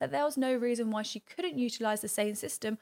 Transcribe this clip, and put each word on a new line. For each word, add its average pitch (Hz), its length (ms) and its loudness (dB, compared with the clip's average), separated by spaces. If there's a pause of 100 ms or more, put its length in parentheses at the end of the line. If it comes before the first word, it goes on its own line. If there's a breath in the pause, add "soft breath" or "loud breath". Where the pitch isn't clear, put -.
that 262 100 0
there 285 140 2
was 294 100 0
no 262 180 2
reason 233 380 2
why 214 120 0
she - 180 -8
couldn't 349 360 -4
utilize 226 440 0
the 208 80 -6
same 208 260 2
system 220 460 -4